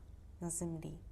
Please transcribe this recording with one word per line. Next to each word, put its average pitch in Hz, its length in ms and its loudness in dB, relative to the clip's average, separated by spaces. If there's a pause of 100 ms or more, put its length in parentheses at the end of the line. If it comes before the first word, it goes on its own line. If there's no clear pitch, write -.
(420)
на 170 80 4
землі. 160 500 2 (120)